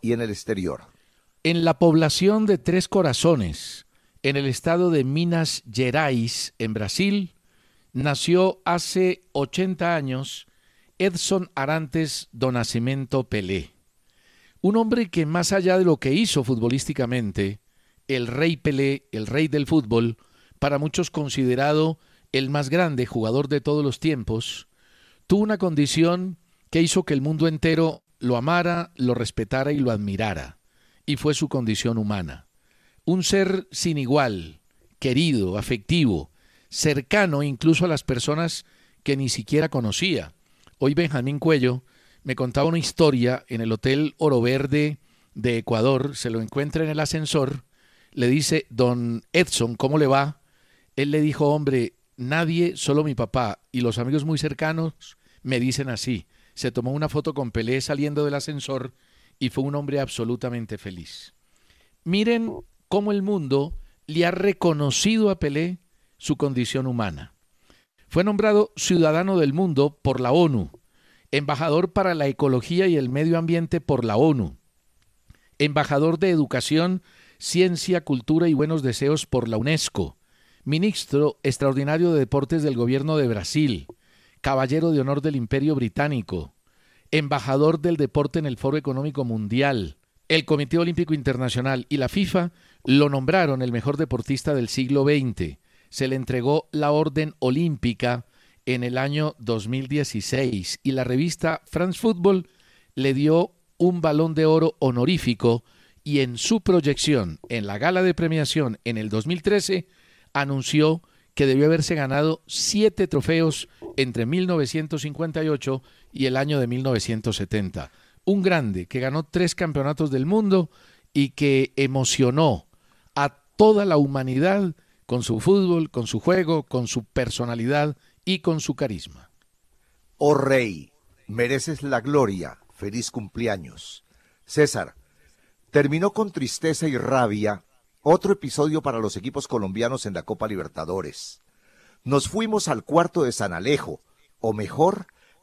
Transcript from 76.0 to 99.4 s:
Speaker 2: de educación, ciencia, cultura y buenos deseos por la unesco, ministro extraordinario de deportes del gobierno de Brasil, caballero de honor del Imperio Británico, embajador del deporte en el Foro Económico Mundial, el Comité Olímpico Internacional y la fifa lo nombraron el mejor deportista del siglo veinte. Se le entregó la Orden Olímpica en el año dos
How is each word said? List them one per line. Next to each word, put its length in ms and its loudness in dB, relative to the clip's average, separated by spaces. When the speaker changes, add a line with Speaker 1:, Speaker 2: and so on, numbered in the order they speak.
Speaker 2:
de 100 4
educación, 720 0
ciencia, 640 0
cultura 440 2
y 60 4
buenos 300 0
deseos 420 0
por 220 -2
la 80 -2
unesco, 600 -2
ministro 800 0
extraordinario 720 0
de 80 4
deportes 420 0
del 140 0
gobierno 400 0
de 100 2
Brasil, 600 -2
caballero 520 0
de 80 2
honor 200 -2
del 140 -2
Imperio 400 0
Británico, 800 -4
embajador 720 2
del 160 0
deporte 420 0
en 80 -2
el 100 -4
Foro 200 -2
Económico 480 -4
Mundial, 760 -2
el 160 2
Comité 340 0
Olímpico 340 0
Internacional 760 -2
y 80 -2
la 120 0
fifa 440 0
lo 240 6
nombraron 540 2
el 100 -2
mejor 240 -2
deportista 580 -2
del 140 0
siglo 340 0
veinte. 560 0
Se 200 -4
le 80 -2
entregó 560 0
la 180 0
Orden 480 0
Olímpica 880 0
en 160 -2
el 160 -4
año 400 -2
dos 300 -4